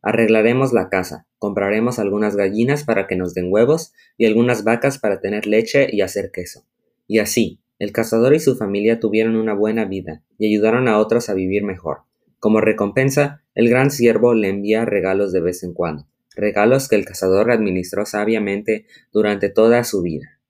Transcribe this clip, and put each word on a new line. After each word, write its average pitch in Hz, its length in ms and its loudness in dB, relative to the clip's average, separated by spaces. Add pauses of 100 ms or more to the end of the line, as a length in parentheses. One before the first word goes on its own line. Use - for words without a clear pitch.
"Arreglaremos 113 720 2
la 95 160 0
casa, 92 380 -4 (100)
compraremos 104 640 -2
algunas 104 360 -2
gallinas 113 480 0
para 98 220 0
que 92 100 -4
nos 90 200 -4
den 90 160 -4
huevos 127 420 2 (240)
y 113 80 2
algunas 113 380 2
vacas 117 340 0
para 101 240 -2
tener 104 240 -4
leche 113 460 2
y 101 100 0
hacer 95 300 -4
queso". - 340 -14 (420)
Y 110 120 2
así, 107 400 -2 (180)
el 104 140 -8
cazador 117 420 2
y 165 60 2
su 135 160 2
familia 104 440 0
tuvieron 110 360 0
una 110 180 0
buena 107 320 0
vida 92 380 -10 (160)
y 107 80 0
ayudaron 110 400 2
a 107 100 2
otros 113 320 0
a 101 60 -2
vivir 95 280 -2
mejor. 90 360 -8 (400)
Como 110 220 2
recompensa, 131 840 0 (100)
el 117 160 2
gran 131 220 2
ciervo 120 420 4
le 107 160 2
envía 104 360 -2
regalos 98 460 -2
de 90 100 0
vez 87 220 -4
en 87 100 -10
cuando, 80 340 -6 (280)
regalos 107 520 0
que 113 80 0
el 98 100 0
cazador 98 460 0
administró 98 540 -2
sabiamente 104 800 -4 (260)
durante 104 380 0
toda 113 340 4
su 101 180 -4
vida. 80 380 -8 (100)